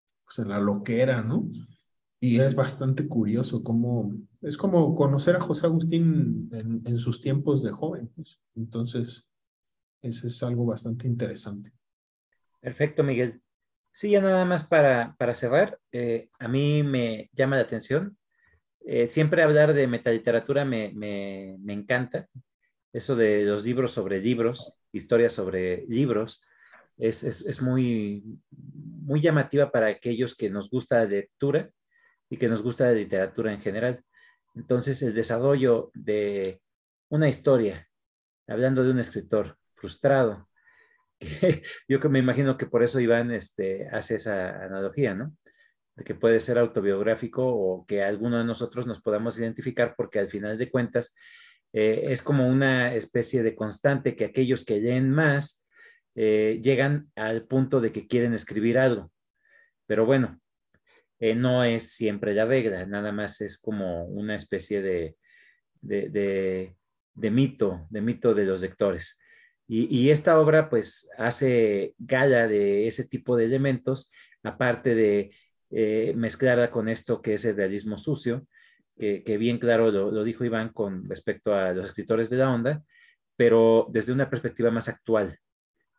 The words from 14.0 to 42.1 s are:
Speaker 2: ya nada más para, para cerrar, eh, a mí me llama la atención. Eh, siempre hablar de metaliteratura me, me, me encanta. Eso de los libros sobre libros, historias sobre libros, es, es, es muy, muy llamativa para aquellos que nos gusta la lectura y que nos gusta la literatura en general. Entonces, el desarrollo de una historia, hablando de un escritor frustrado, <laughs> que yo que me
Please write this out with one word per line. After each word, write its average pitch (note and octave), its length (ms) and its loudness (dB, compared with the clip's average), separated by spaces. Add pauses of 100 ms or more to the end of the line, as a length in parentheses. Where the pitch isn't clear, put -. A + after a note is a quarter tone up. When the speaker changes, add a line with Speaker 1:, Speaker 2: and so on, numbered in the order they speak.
Speaker 2:
ya G3+ 100 6
nada F#3 240 4
más F3 180 0
para, C3 540 4
para A#2+ 160 0
cerrar, C#3 440 0 (120)
eh, A#2+ 480 -4
a A#2+ 100 -8
mí D3 340 2
me A#2+ 520 -2
llama C3+ 220 2
la B2+ 60 4
atención. C#3 540 -4 (680)
Eh, A#2+ 220 0
siempre D#3 360 2
hablar D3+ 320 6
de C#3 120 4
metaliteratura A#2+ 800 0
me, A2 300 -4
me, G2 640 -10
me G2+ 120 -10
encanta. B2 560 -4 (640)
Eso B2 240 -4
de G#2+ 280 4
los G#2 200 0
libros B2 280 -2
sobre G2 280 -4
libros, A#2 580 -2 (140)
historias A2+ 420 2
sobre F#2 540 -4
libros, A#2 560 -2 (520)
es, A2+ 260 -2
es, C3 200 -6
es - 180 -6
muy, A#2 640 0 (260)
muy - 680 -6
llamativa C#3+ 500 2
para A2 180 2
aquellos A#2 460 -4
que G#2+ 160 -4
nos G2+ 200 -8
gusta B2 280 0
la A2+ 60 4
lectura C3+ 640 -2 (580)
y - 100 -12
que A#2+ 100 0
nos A2 140 -2
gusta A#2+ 240 0
la B2 60 6
literatura G2+ 600 -2
en G2+ 80 -8
general. A2+ 420 -4 (520)
Entonces, B2 480 -2
el A#2 120 -2
desarrollo A#2+ 760 2
de G2+ 720 -4 (480)
una D3+ 180 2
historia, A#2 600 0 (600)
hablando B2+ 340 0
de B2+ 80 4
un B2+ 80 2
escritor G#2+ 600 -4 (160)
frustrado, A2+ 720 0 (340)
<laughs> - 380 -20
que D#3 420 0 (260)
yo C3+ 120 2
que D3 80 2
me C3+ 100 2